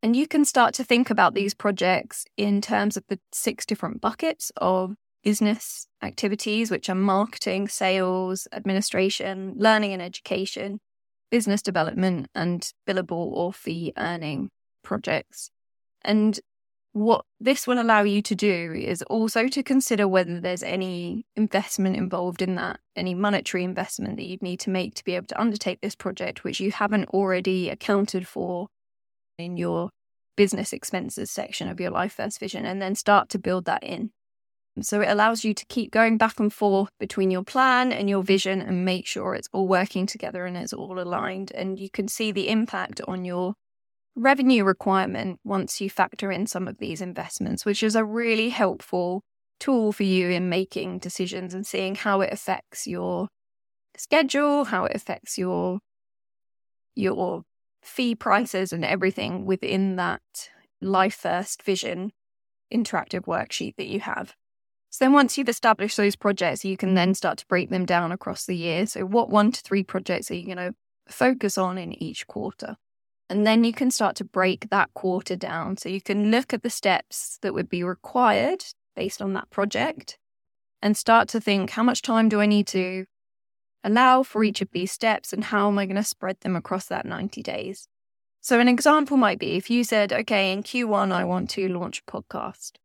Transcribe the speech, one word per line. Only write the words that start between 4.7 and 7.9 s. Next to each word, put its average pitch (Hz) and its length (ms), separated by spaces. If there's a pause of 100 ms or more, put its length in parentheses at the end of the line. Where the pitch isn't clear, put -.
business 208 640 (160)
activities, 214 720
which - 180
are 190 60
marketing, 196 720
sales, 185 880